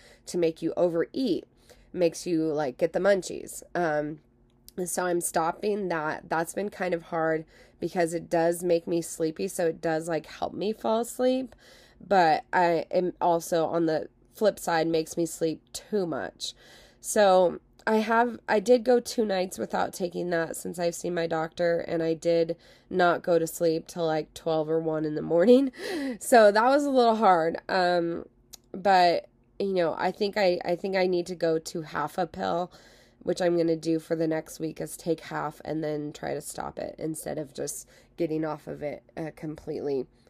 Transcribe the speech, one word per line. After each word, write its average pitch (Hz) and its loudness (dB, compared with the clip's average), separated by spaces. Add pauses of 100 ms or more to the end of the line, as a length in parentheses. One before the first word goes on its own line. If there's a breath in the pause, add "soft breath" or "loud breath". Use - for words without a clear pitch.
(280 loud breath)
to - -6
make 165 0
you 165 -4
overeat, 170 0 (480 soft breath)
makes 170 0
you, 160 0
like, 143 -4
get 165 0
the 175 -2
munchies. - -2 (120)
Um, 151 -2 (640)
so 180 -4
I'm 175 0
stopping 185 -2
that. 156 -4
That's 165 -2
been 202 -6
kind 180 -4
of 170 -4
hard 160 -2 (380 loud breath)
because 170 -2
it 165 -8
does 170 2
make 170 2
me 170 0
sleepy, 165 -4
so 175 -2
it 160 -4
does, 160 -2
like, 160 -4
help - -8
me 196 -4
fall 226 -2
asleep, 254 -2 (500 loud breath)
but 175 4
I 170 4
am 180 0
also, 165 2
on 165 0
the 156 0 (260)
flip 208 2
side, 165 0
makes 160 -2
me 170 0
sleep 160 -4 (120)
too 202 -4
much. 127 -8 (480 loud breath)
So 185 4 (260)
I 220 2
have, 226 0
I 214 2
did 226 4
go 247 4
two 233 -2
nights 190 -2
without 185 -2
taking 175 -4
that 165 -2
since 180 -10
I've 170 -2
seen 175 -6
my 170 -2
doctor, 170 -2
and 165 -4
I 165 0
did 165 0 (340 loud breath)
not 175 2
go 170 2
to 165 0
sleep 165 -2
till, 170 -4
like, 156 -2
twelve 160 -2
or 165 0
one 156 -2
in 151 -4
the 151 -4
morning. 208 6
<laughs> 330 -18 (380 loud breath)
So 220 8
that 214 4
was 285 4
a 285 -2
little 240 4
hard. 180 4 (100)
Um, 175 0 (480)
but, 185 4 (320)
you 196 -2
know, 170 0
I 185 -2
think 202 -4
I, 180 2
I 175 -2
think 190 -4
I 185 2
need 175 0
to 180 -8
go 165 0
to 160 -8
half 151 -6
a 180 -2
pill, 180 -4 (480 loud breath)
which - -4
I'm 175 2
gonna 165 2
do 160 -2
for 165 -6
the 160 0
next 156 -6
week, 156 -8
is 156 -10
take 165 -4
half 151 -8
and 156 -4
then 151 -6
try 143 -8
to 143 -6
stop - -10
it - -8
instead 156 -8
of 147 -10
just - -10 (280 loud breath)
getting 156 -2
off 151 -8
of 147 -12
it, 143 -10 (140)
uh, 156 -8
completely. 143 -6 (220 soft breath)